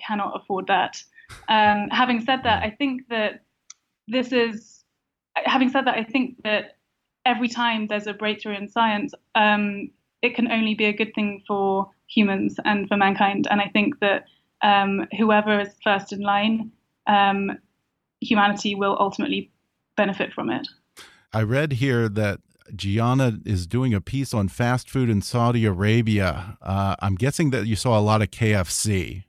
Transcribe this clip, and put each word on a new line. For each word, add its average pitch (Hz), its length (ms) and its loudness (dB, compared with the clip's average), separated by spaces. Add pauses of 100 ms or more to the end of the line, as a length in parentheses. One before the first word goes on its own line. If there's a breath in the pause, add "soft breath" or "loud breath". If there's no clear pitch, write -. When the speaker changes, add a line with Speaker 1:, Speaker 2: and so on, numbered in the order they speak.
Speaker 1:
cannot 202 340 -4
afford 190 280 -6
that. - 360 0 (460 loud breath)
Um, 208 400 4
having 233 320 2
said 262 220 0
that, 220 200 0
I 220 60 -4
think 254 400 -4
that 220 340 -4 (640)
this 247 240 -2
is, 233 520 -2 (520)
having 247 340 2
said 269 160 0
that, 226 120 0
I 226 60 -2
think - 400 -4
that 214 340 -4 (480)
every 240 240 0
time 233 380 -2
there's 208 200 -4
a 208 60 -6
breakthrough 214 420 -6
in 202 140 -10
science, 220 440 0 (200)
um, 208 560 2 (320)
it 240 140 -2
can 226 160 0
only 220 240 0
be 214 100 0
a 208 80 2
good 220 200 -4
thing 208 340 -4
for 196 420 0 (180)
humans 202 560 0
and 202 240 0
for 208 80 0
mankind. 196 540 2
And 202 100 2
I 202 100 0
think 208 300 0
that, 196 260 0 (360 soft breath)
um, 196 440 2 (120)
whoever 214 420 4
is 202 100 -4 (140)
first 196 300 -2
in 202 80 -8
line, 214 500 0 (360)
um, 196 500 2 (640)
humanity 208 540 0
will 196 240 0
ultimately 196 520 -2 (460)
benefit 202 360 0
from - 160 -6
it. - 180 -4 (680 loud breath)
Speaker 2:
I 110 80 2
read 139 300 0
here 120 340 2
that 104 320 -2 (360)
Gianna 117 720 0
is 92 220 -2
doing 123 260 0
a 98 80 0
piece 135 320 -6
on 101 140 0
fast 120 420 -2
food 127 200 0
in 101 120 2
Saudi 120 440 0
Arabia. 101 960 0
Uh, 98 380 -2
I'm 98 160 -2
guessing 143 360 0
that 110 160 -2
you 110 80 0
saw 113 240 2
a - 20 4
lot 107 200 4
of 101 100 -2
K 107 220 0
F 92 160 0
C. 92 600 -4